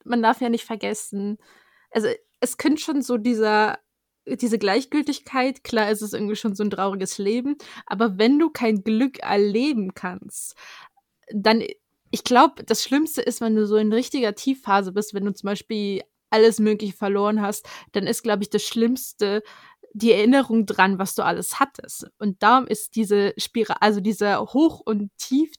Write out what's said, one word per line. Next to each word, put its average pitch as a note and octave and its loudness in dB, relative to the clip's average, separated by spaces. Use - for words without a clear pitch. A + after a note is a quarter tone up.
man A#3+ -2
darf A3+ 2
ja B3 -2
nicht A#3 -2
vergessen, G3+ -6
also G#3+ 0
es - -4
könnte C#4+ 0
schon D4 -4
so B3 -2
dieser, G#3+ 0
diese A3+ -2
Gleichgültigkeit, C4 -2
klar, G#3+ 0
es G#3+ -2
ist G#3 -8
irgendwie G#3 -4
schon G#3 -4
so G#3+ -4
ein G#3 0
trauriges F#3+ -4
Leben, A#3+ -2
aber G3+ -2
wenn A#3+ 6
du D#4+ 4
kein A3 0
Glück A3+ 0
erleben G#3 0
kannst, - -12
dann G#3+ 2
ich - -6
glaub, C#4 4
das - -2
Schlimmste C#4+ 0
ist, A#3 -4
wenn A3+ 0
du G#3+ 2
so G#3 0
in G#3+ 2
richtiger A#3 0
Tiefphase G3 0
bist, G#3 -4
wenn G3+ -4
du G3+ -2
zum G3 -8
Beispiel G3+ -4
alles A3 6
Mögliche G#3+ 0
verloren G#3 0
hast, G#3 -6
dann G3 -2
ist, - -4
glaub G#3 0
ich, G#3 -6
das G#3 0
Schlimmste A3+ -2
die A3 2
Erinnerung A3+ 4
dran, F#3+ 2
was G3 -4
du - -2
alles - -4
hattest. - -6
Und G3+ -4
darum B3 6
ist - -6
diese G3+ 2
Spira-, - -2
also G#3 4
dieser G3+ 0
Hoch D4 2
und G#3 -4
Tief, D4+ 0